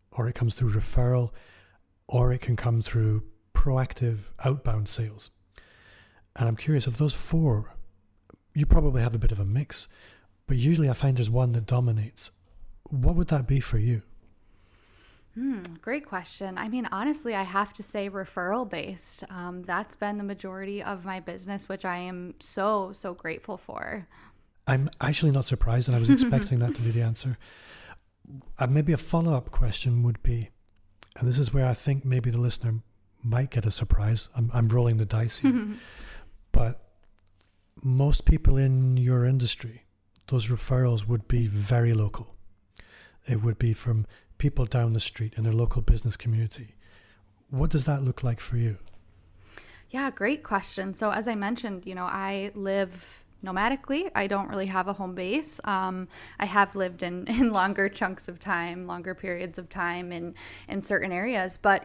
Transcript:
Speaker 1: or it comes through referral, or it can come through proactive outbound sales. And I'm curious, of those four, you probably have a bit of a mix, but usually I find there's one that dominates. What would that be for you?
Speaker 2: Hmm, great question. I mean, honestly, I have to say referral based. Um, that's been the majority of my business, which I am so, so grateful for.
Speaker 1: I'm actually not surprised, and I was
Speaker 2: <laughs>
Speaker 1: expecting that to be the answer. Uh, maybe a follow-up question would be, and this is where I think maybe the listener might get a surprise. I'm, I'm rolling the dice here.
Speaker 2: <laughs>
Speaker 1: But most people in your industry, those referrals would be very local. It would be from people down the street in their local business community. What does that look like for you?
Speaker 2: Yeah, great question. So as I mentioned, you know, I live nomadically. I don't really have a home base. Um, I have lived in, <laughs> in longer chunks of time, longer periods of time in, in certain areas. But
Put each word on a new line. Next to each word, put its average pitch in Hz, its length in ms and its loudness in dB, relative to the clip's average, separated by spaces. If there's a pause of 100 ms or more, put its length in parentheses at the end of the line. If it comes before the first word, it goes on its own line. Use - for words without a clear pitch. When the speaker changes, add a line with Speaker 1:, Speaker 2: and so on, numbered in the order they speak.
(120)
Speaker 1:
or 117 160 -2
it 123 80 -6
comes 117 200 0
through 117 160 0
referral, 123 600 2 (760)
or 123 240 4
it 127 100 0
can 120 140 0
come 117 260 0
through 110 420 0 (300)
proactive 127 800 2 (140)
outbound 113 420 0
sales. 107 440 -6 (1040)
And 117 120 0
I'm 113 80 0
curious, 147 320 0
of 117 100 -4
those 147 160 2
four, 135 600 0 (800)
you 147 120 2
probably 139 360 6
have 117 140 2
a 110 40 -2
bit 113 120 4
of 101 80 0
a 98 60 0
mix, 120 420 -2 (600)
but 131 100 2
usually 151 320 4
I 123 40 2
find 135 240 2
there's 113 120 2
one 123 240 2
that 117 120 0
dominates. 120 640 -2 (580)
What 139 260 4
would 170 140 2
that 139 180 2
be 135 120 4
for 117 180 0
you? 110 260 0 (1300)
Speaker 2:
Hmm, 240 260 -4 (200)
great 285 240 -6
question. 185 540 -10
I 214 100 -6
mean, 233 220 -4
honestly, 240 420 -4
I 196 80 -2
have 196 320 -4
to 208 100 -14
say 202 260 -6
referral 190 600 -4
based. - 600 -12
Um, 180 320 -10
that's 185 320 -6
been 208 240 -6
the 202 40 -8
majority 196 600 -10
of 185 220 -10
my 185 140 -10
business, 190 480 -10
which 190 180 -8
I 180 120 -6
am 180 420 -10
so, 202 540 -2
so 185 220 -10
grateful 185 420 -10
for. - 500 -12 (600)
Speaker 1:
I'm 135 220 0 (120)
actually 151 300 2
not 135 140 2
surprised, 120 440 2
and 123 60 4
I 120 40 4
was 113 100 4
Speaker 2:
<laughs> 269 80 8
Speaker 1:
expecting 226 420 2
that 120 160 0
to 123 60 -4
be 113 100 0
the 117 100 2
answer. 117 360 -2 (1200)
Uh, 127 80 0
maybe 147 260 4
a 143 40 2
follow-up 165 520 0
question 120 540 2
would 117 180 0
be, 113 280 0 (680)
and 123 100 0
this 127 120 2
is 120 120 0
where 135 160 4
I 123 60 2
think 139 320 -2
maybe 127 240 0
the 117 100 0
listener 117 360 -2 (480)
might 123 260 0
get 107 160 0
a 107 60 0
surprise. - 640 2
I'm, 117 180 0
I'm 117 160 4
rolling 117 280 4
the 110 80 2
dice 110 340 -2
here. 240 320 2
Speaker 2:
<laughs> 220 60 -10 (760)
Speaker 1:
But 120 280 6 (1040)
most 135 440 4
people 151 320 8
in 131 380 4
your 123 300 4
industry, 123 600 0 (420)
those 117 220 0
referrals 120 580 0
would 117 200 0
be 117 200 4
very 113 480 2
local. - 400 -2 (920)
It 113 140 0
would 113 160 0
be 113 160 2
from 110 320 0 (320)
people 131 300 2
down 117 260 2
the 113 60 0
street - 360 -6
in 110 80 -2
their 113 100 2
local 113 280 2
business 113 340 4
community. 113 600 -4 (760)
What 139 220 0
does 143 140 2
that 139 180 0
look 127 200 -2
like 117 160 -2
for - 180 -4
you? 113 200 0 (1120)
Speaker 2:
Yeah, 269 220 -4
great 277 320 -2
question. 190 500 -4
So 214 180 -2
as 220 160 -2
I 233 60 -2
mentioned, 208 540 -6
you 185 80 -10
know, 180 100 -8
I 196 480 -6
live 196 720 -4 (200)
nomadically. 269 680 -4
I 202 140 0
don't 196 200 -2
really 190 200 -4
have 190 200 -2
a 202 60 -2
home 185 220 -8
base. 208 480 -4
Um, 185 440 -4 (320)
I 202 60 -2
have 196 300 2
lived 180 260 -4
in, 180 260 -6
<laughs> 226 120 0
in 240 120 4
longer 196 380 2
chunks 190 380 -6
of 175 120 -14
time, 175 460 -6
longer 175 300 -8
periods 180 420 -8
of 175 120 -14
time 175 420 -6
in, 170 240 -10 (340)
in 196 120 -6
certain 190 300 -2
areas. 185 460 -2
But 196 280 2